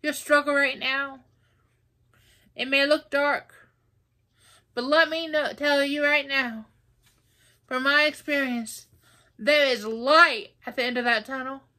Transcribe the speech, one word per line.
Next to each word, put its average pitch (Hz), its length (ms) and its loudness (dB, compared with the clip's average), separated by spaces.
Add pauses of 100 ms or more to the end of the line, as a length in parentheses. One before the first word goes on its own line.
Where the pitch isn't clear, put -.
Your 302 100 -2
struggle 285 420 2
right 277 240 0
now, 269 420 -6 (1300)
it 247 140 -6
may 277 160 2
look 294 240 2
dark, 285 460 -2 (1200)
but 240 100 -4
let 311 240 2
me 320 200 -6
know, 302 240 -2
tell 285 320 0
you 294 200 -2
right 285 220 0
now, 247 400 -4 (1000)
from 254 180 -4
my 294 200 4
experience, 277 840 -4 (520)
there 285 280 2
is 240 180 -2
light 247 680 2 (160)
at 240 100 -10
the 254 80 -2
end 247 140 -2
of 240 60 -4
that 226 200 0
tunnel. 262 380 -10 (160)